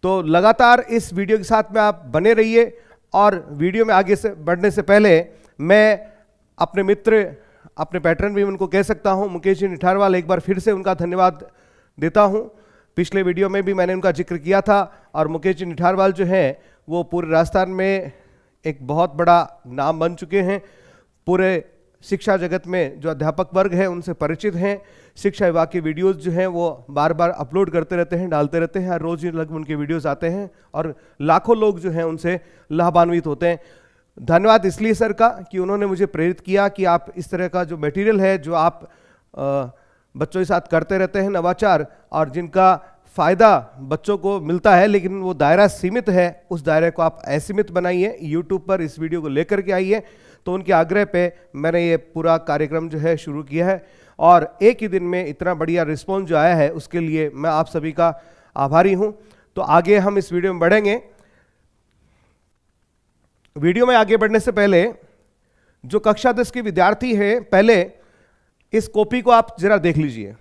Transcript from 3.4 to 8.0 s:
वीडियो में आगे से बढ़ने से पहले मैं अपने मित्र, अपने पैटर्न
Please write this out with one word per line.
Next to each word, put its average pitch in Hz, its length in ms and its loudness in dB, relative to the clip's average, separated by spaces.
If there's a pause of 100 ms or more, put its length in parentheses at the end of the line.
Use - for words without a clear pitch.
वीडियो 185 340 0
में 220 80 0
आगे 190 220 4
से 220 140 -4
बढ़ने 175 420 -2
से 208 100 -4
पहले 202 440 4 (360)
मैं 208 500 2 (480)
अपने 185 240 -2
मित्र, 202 520 0 (420)
अपने 165 220 -6
पैटर्न 175 340 -2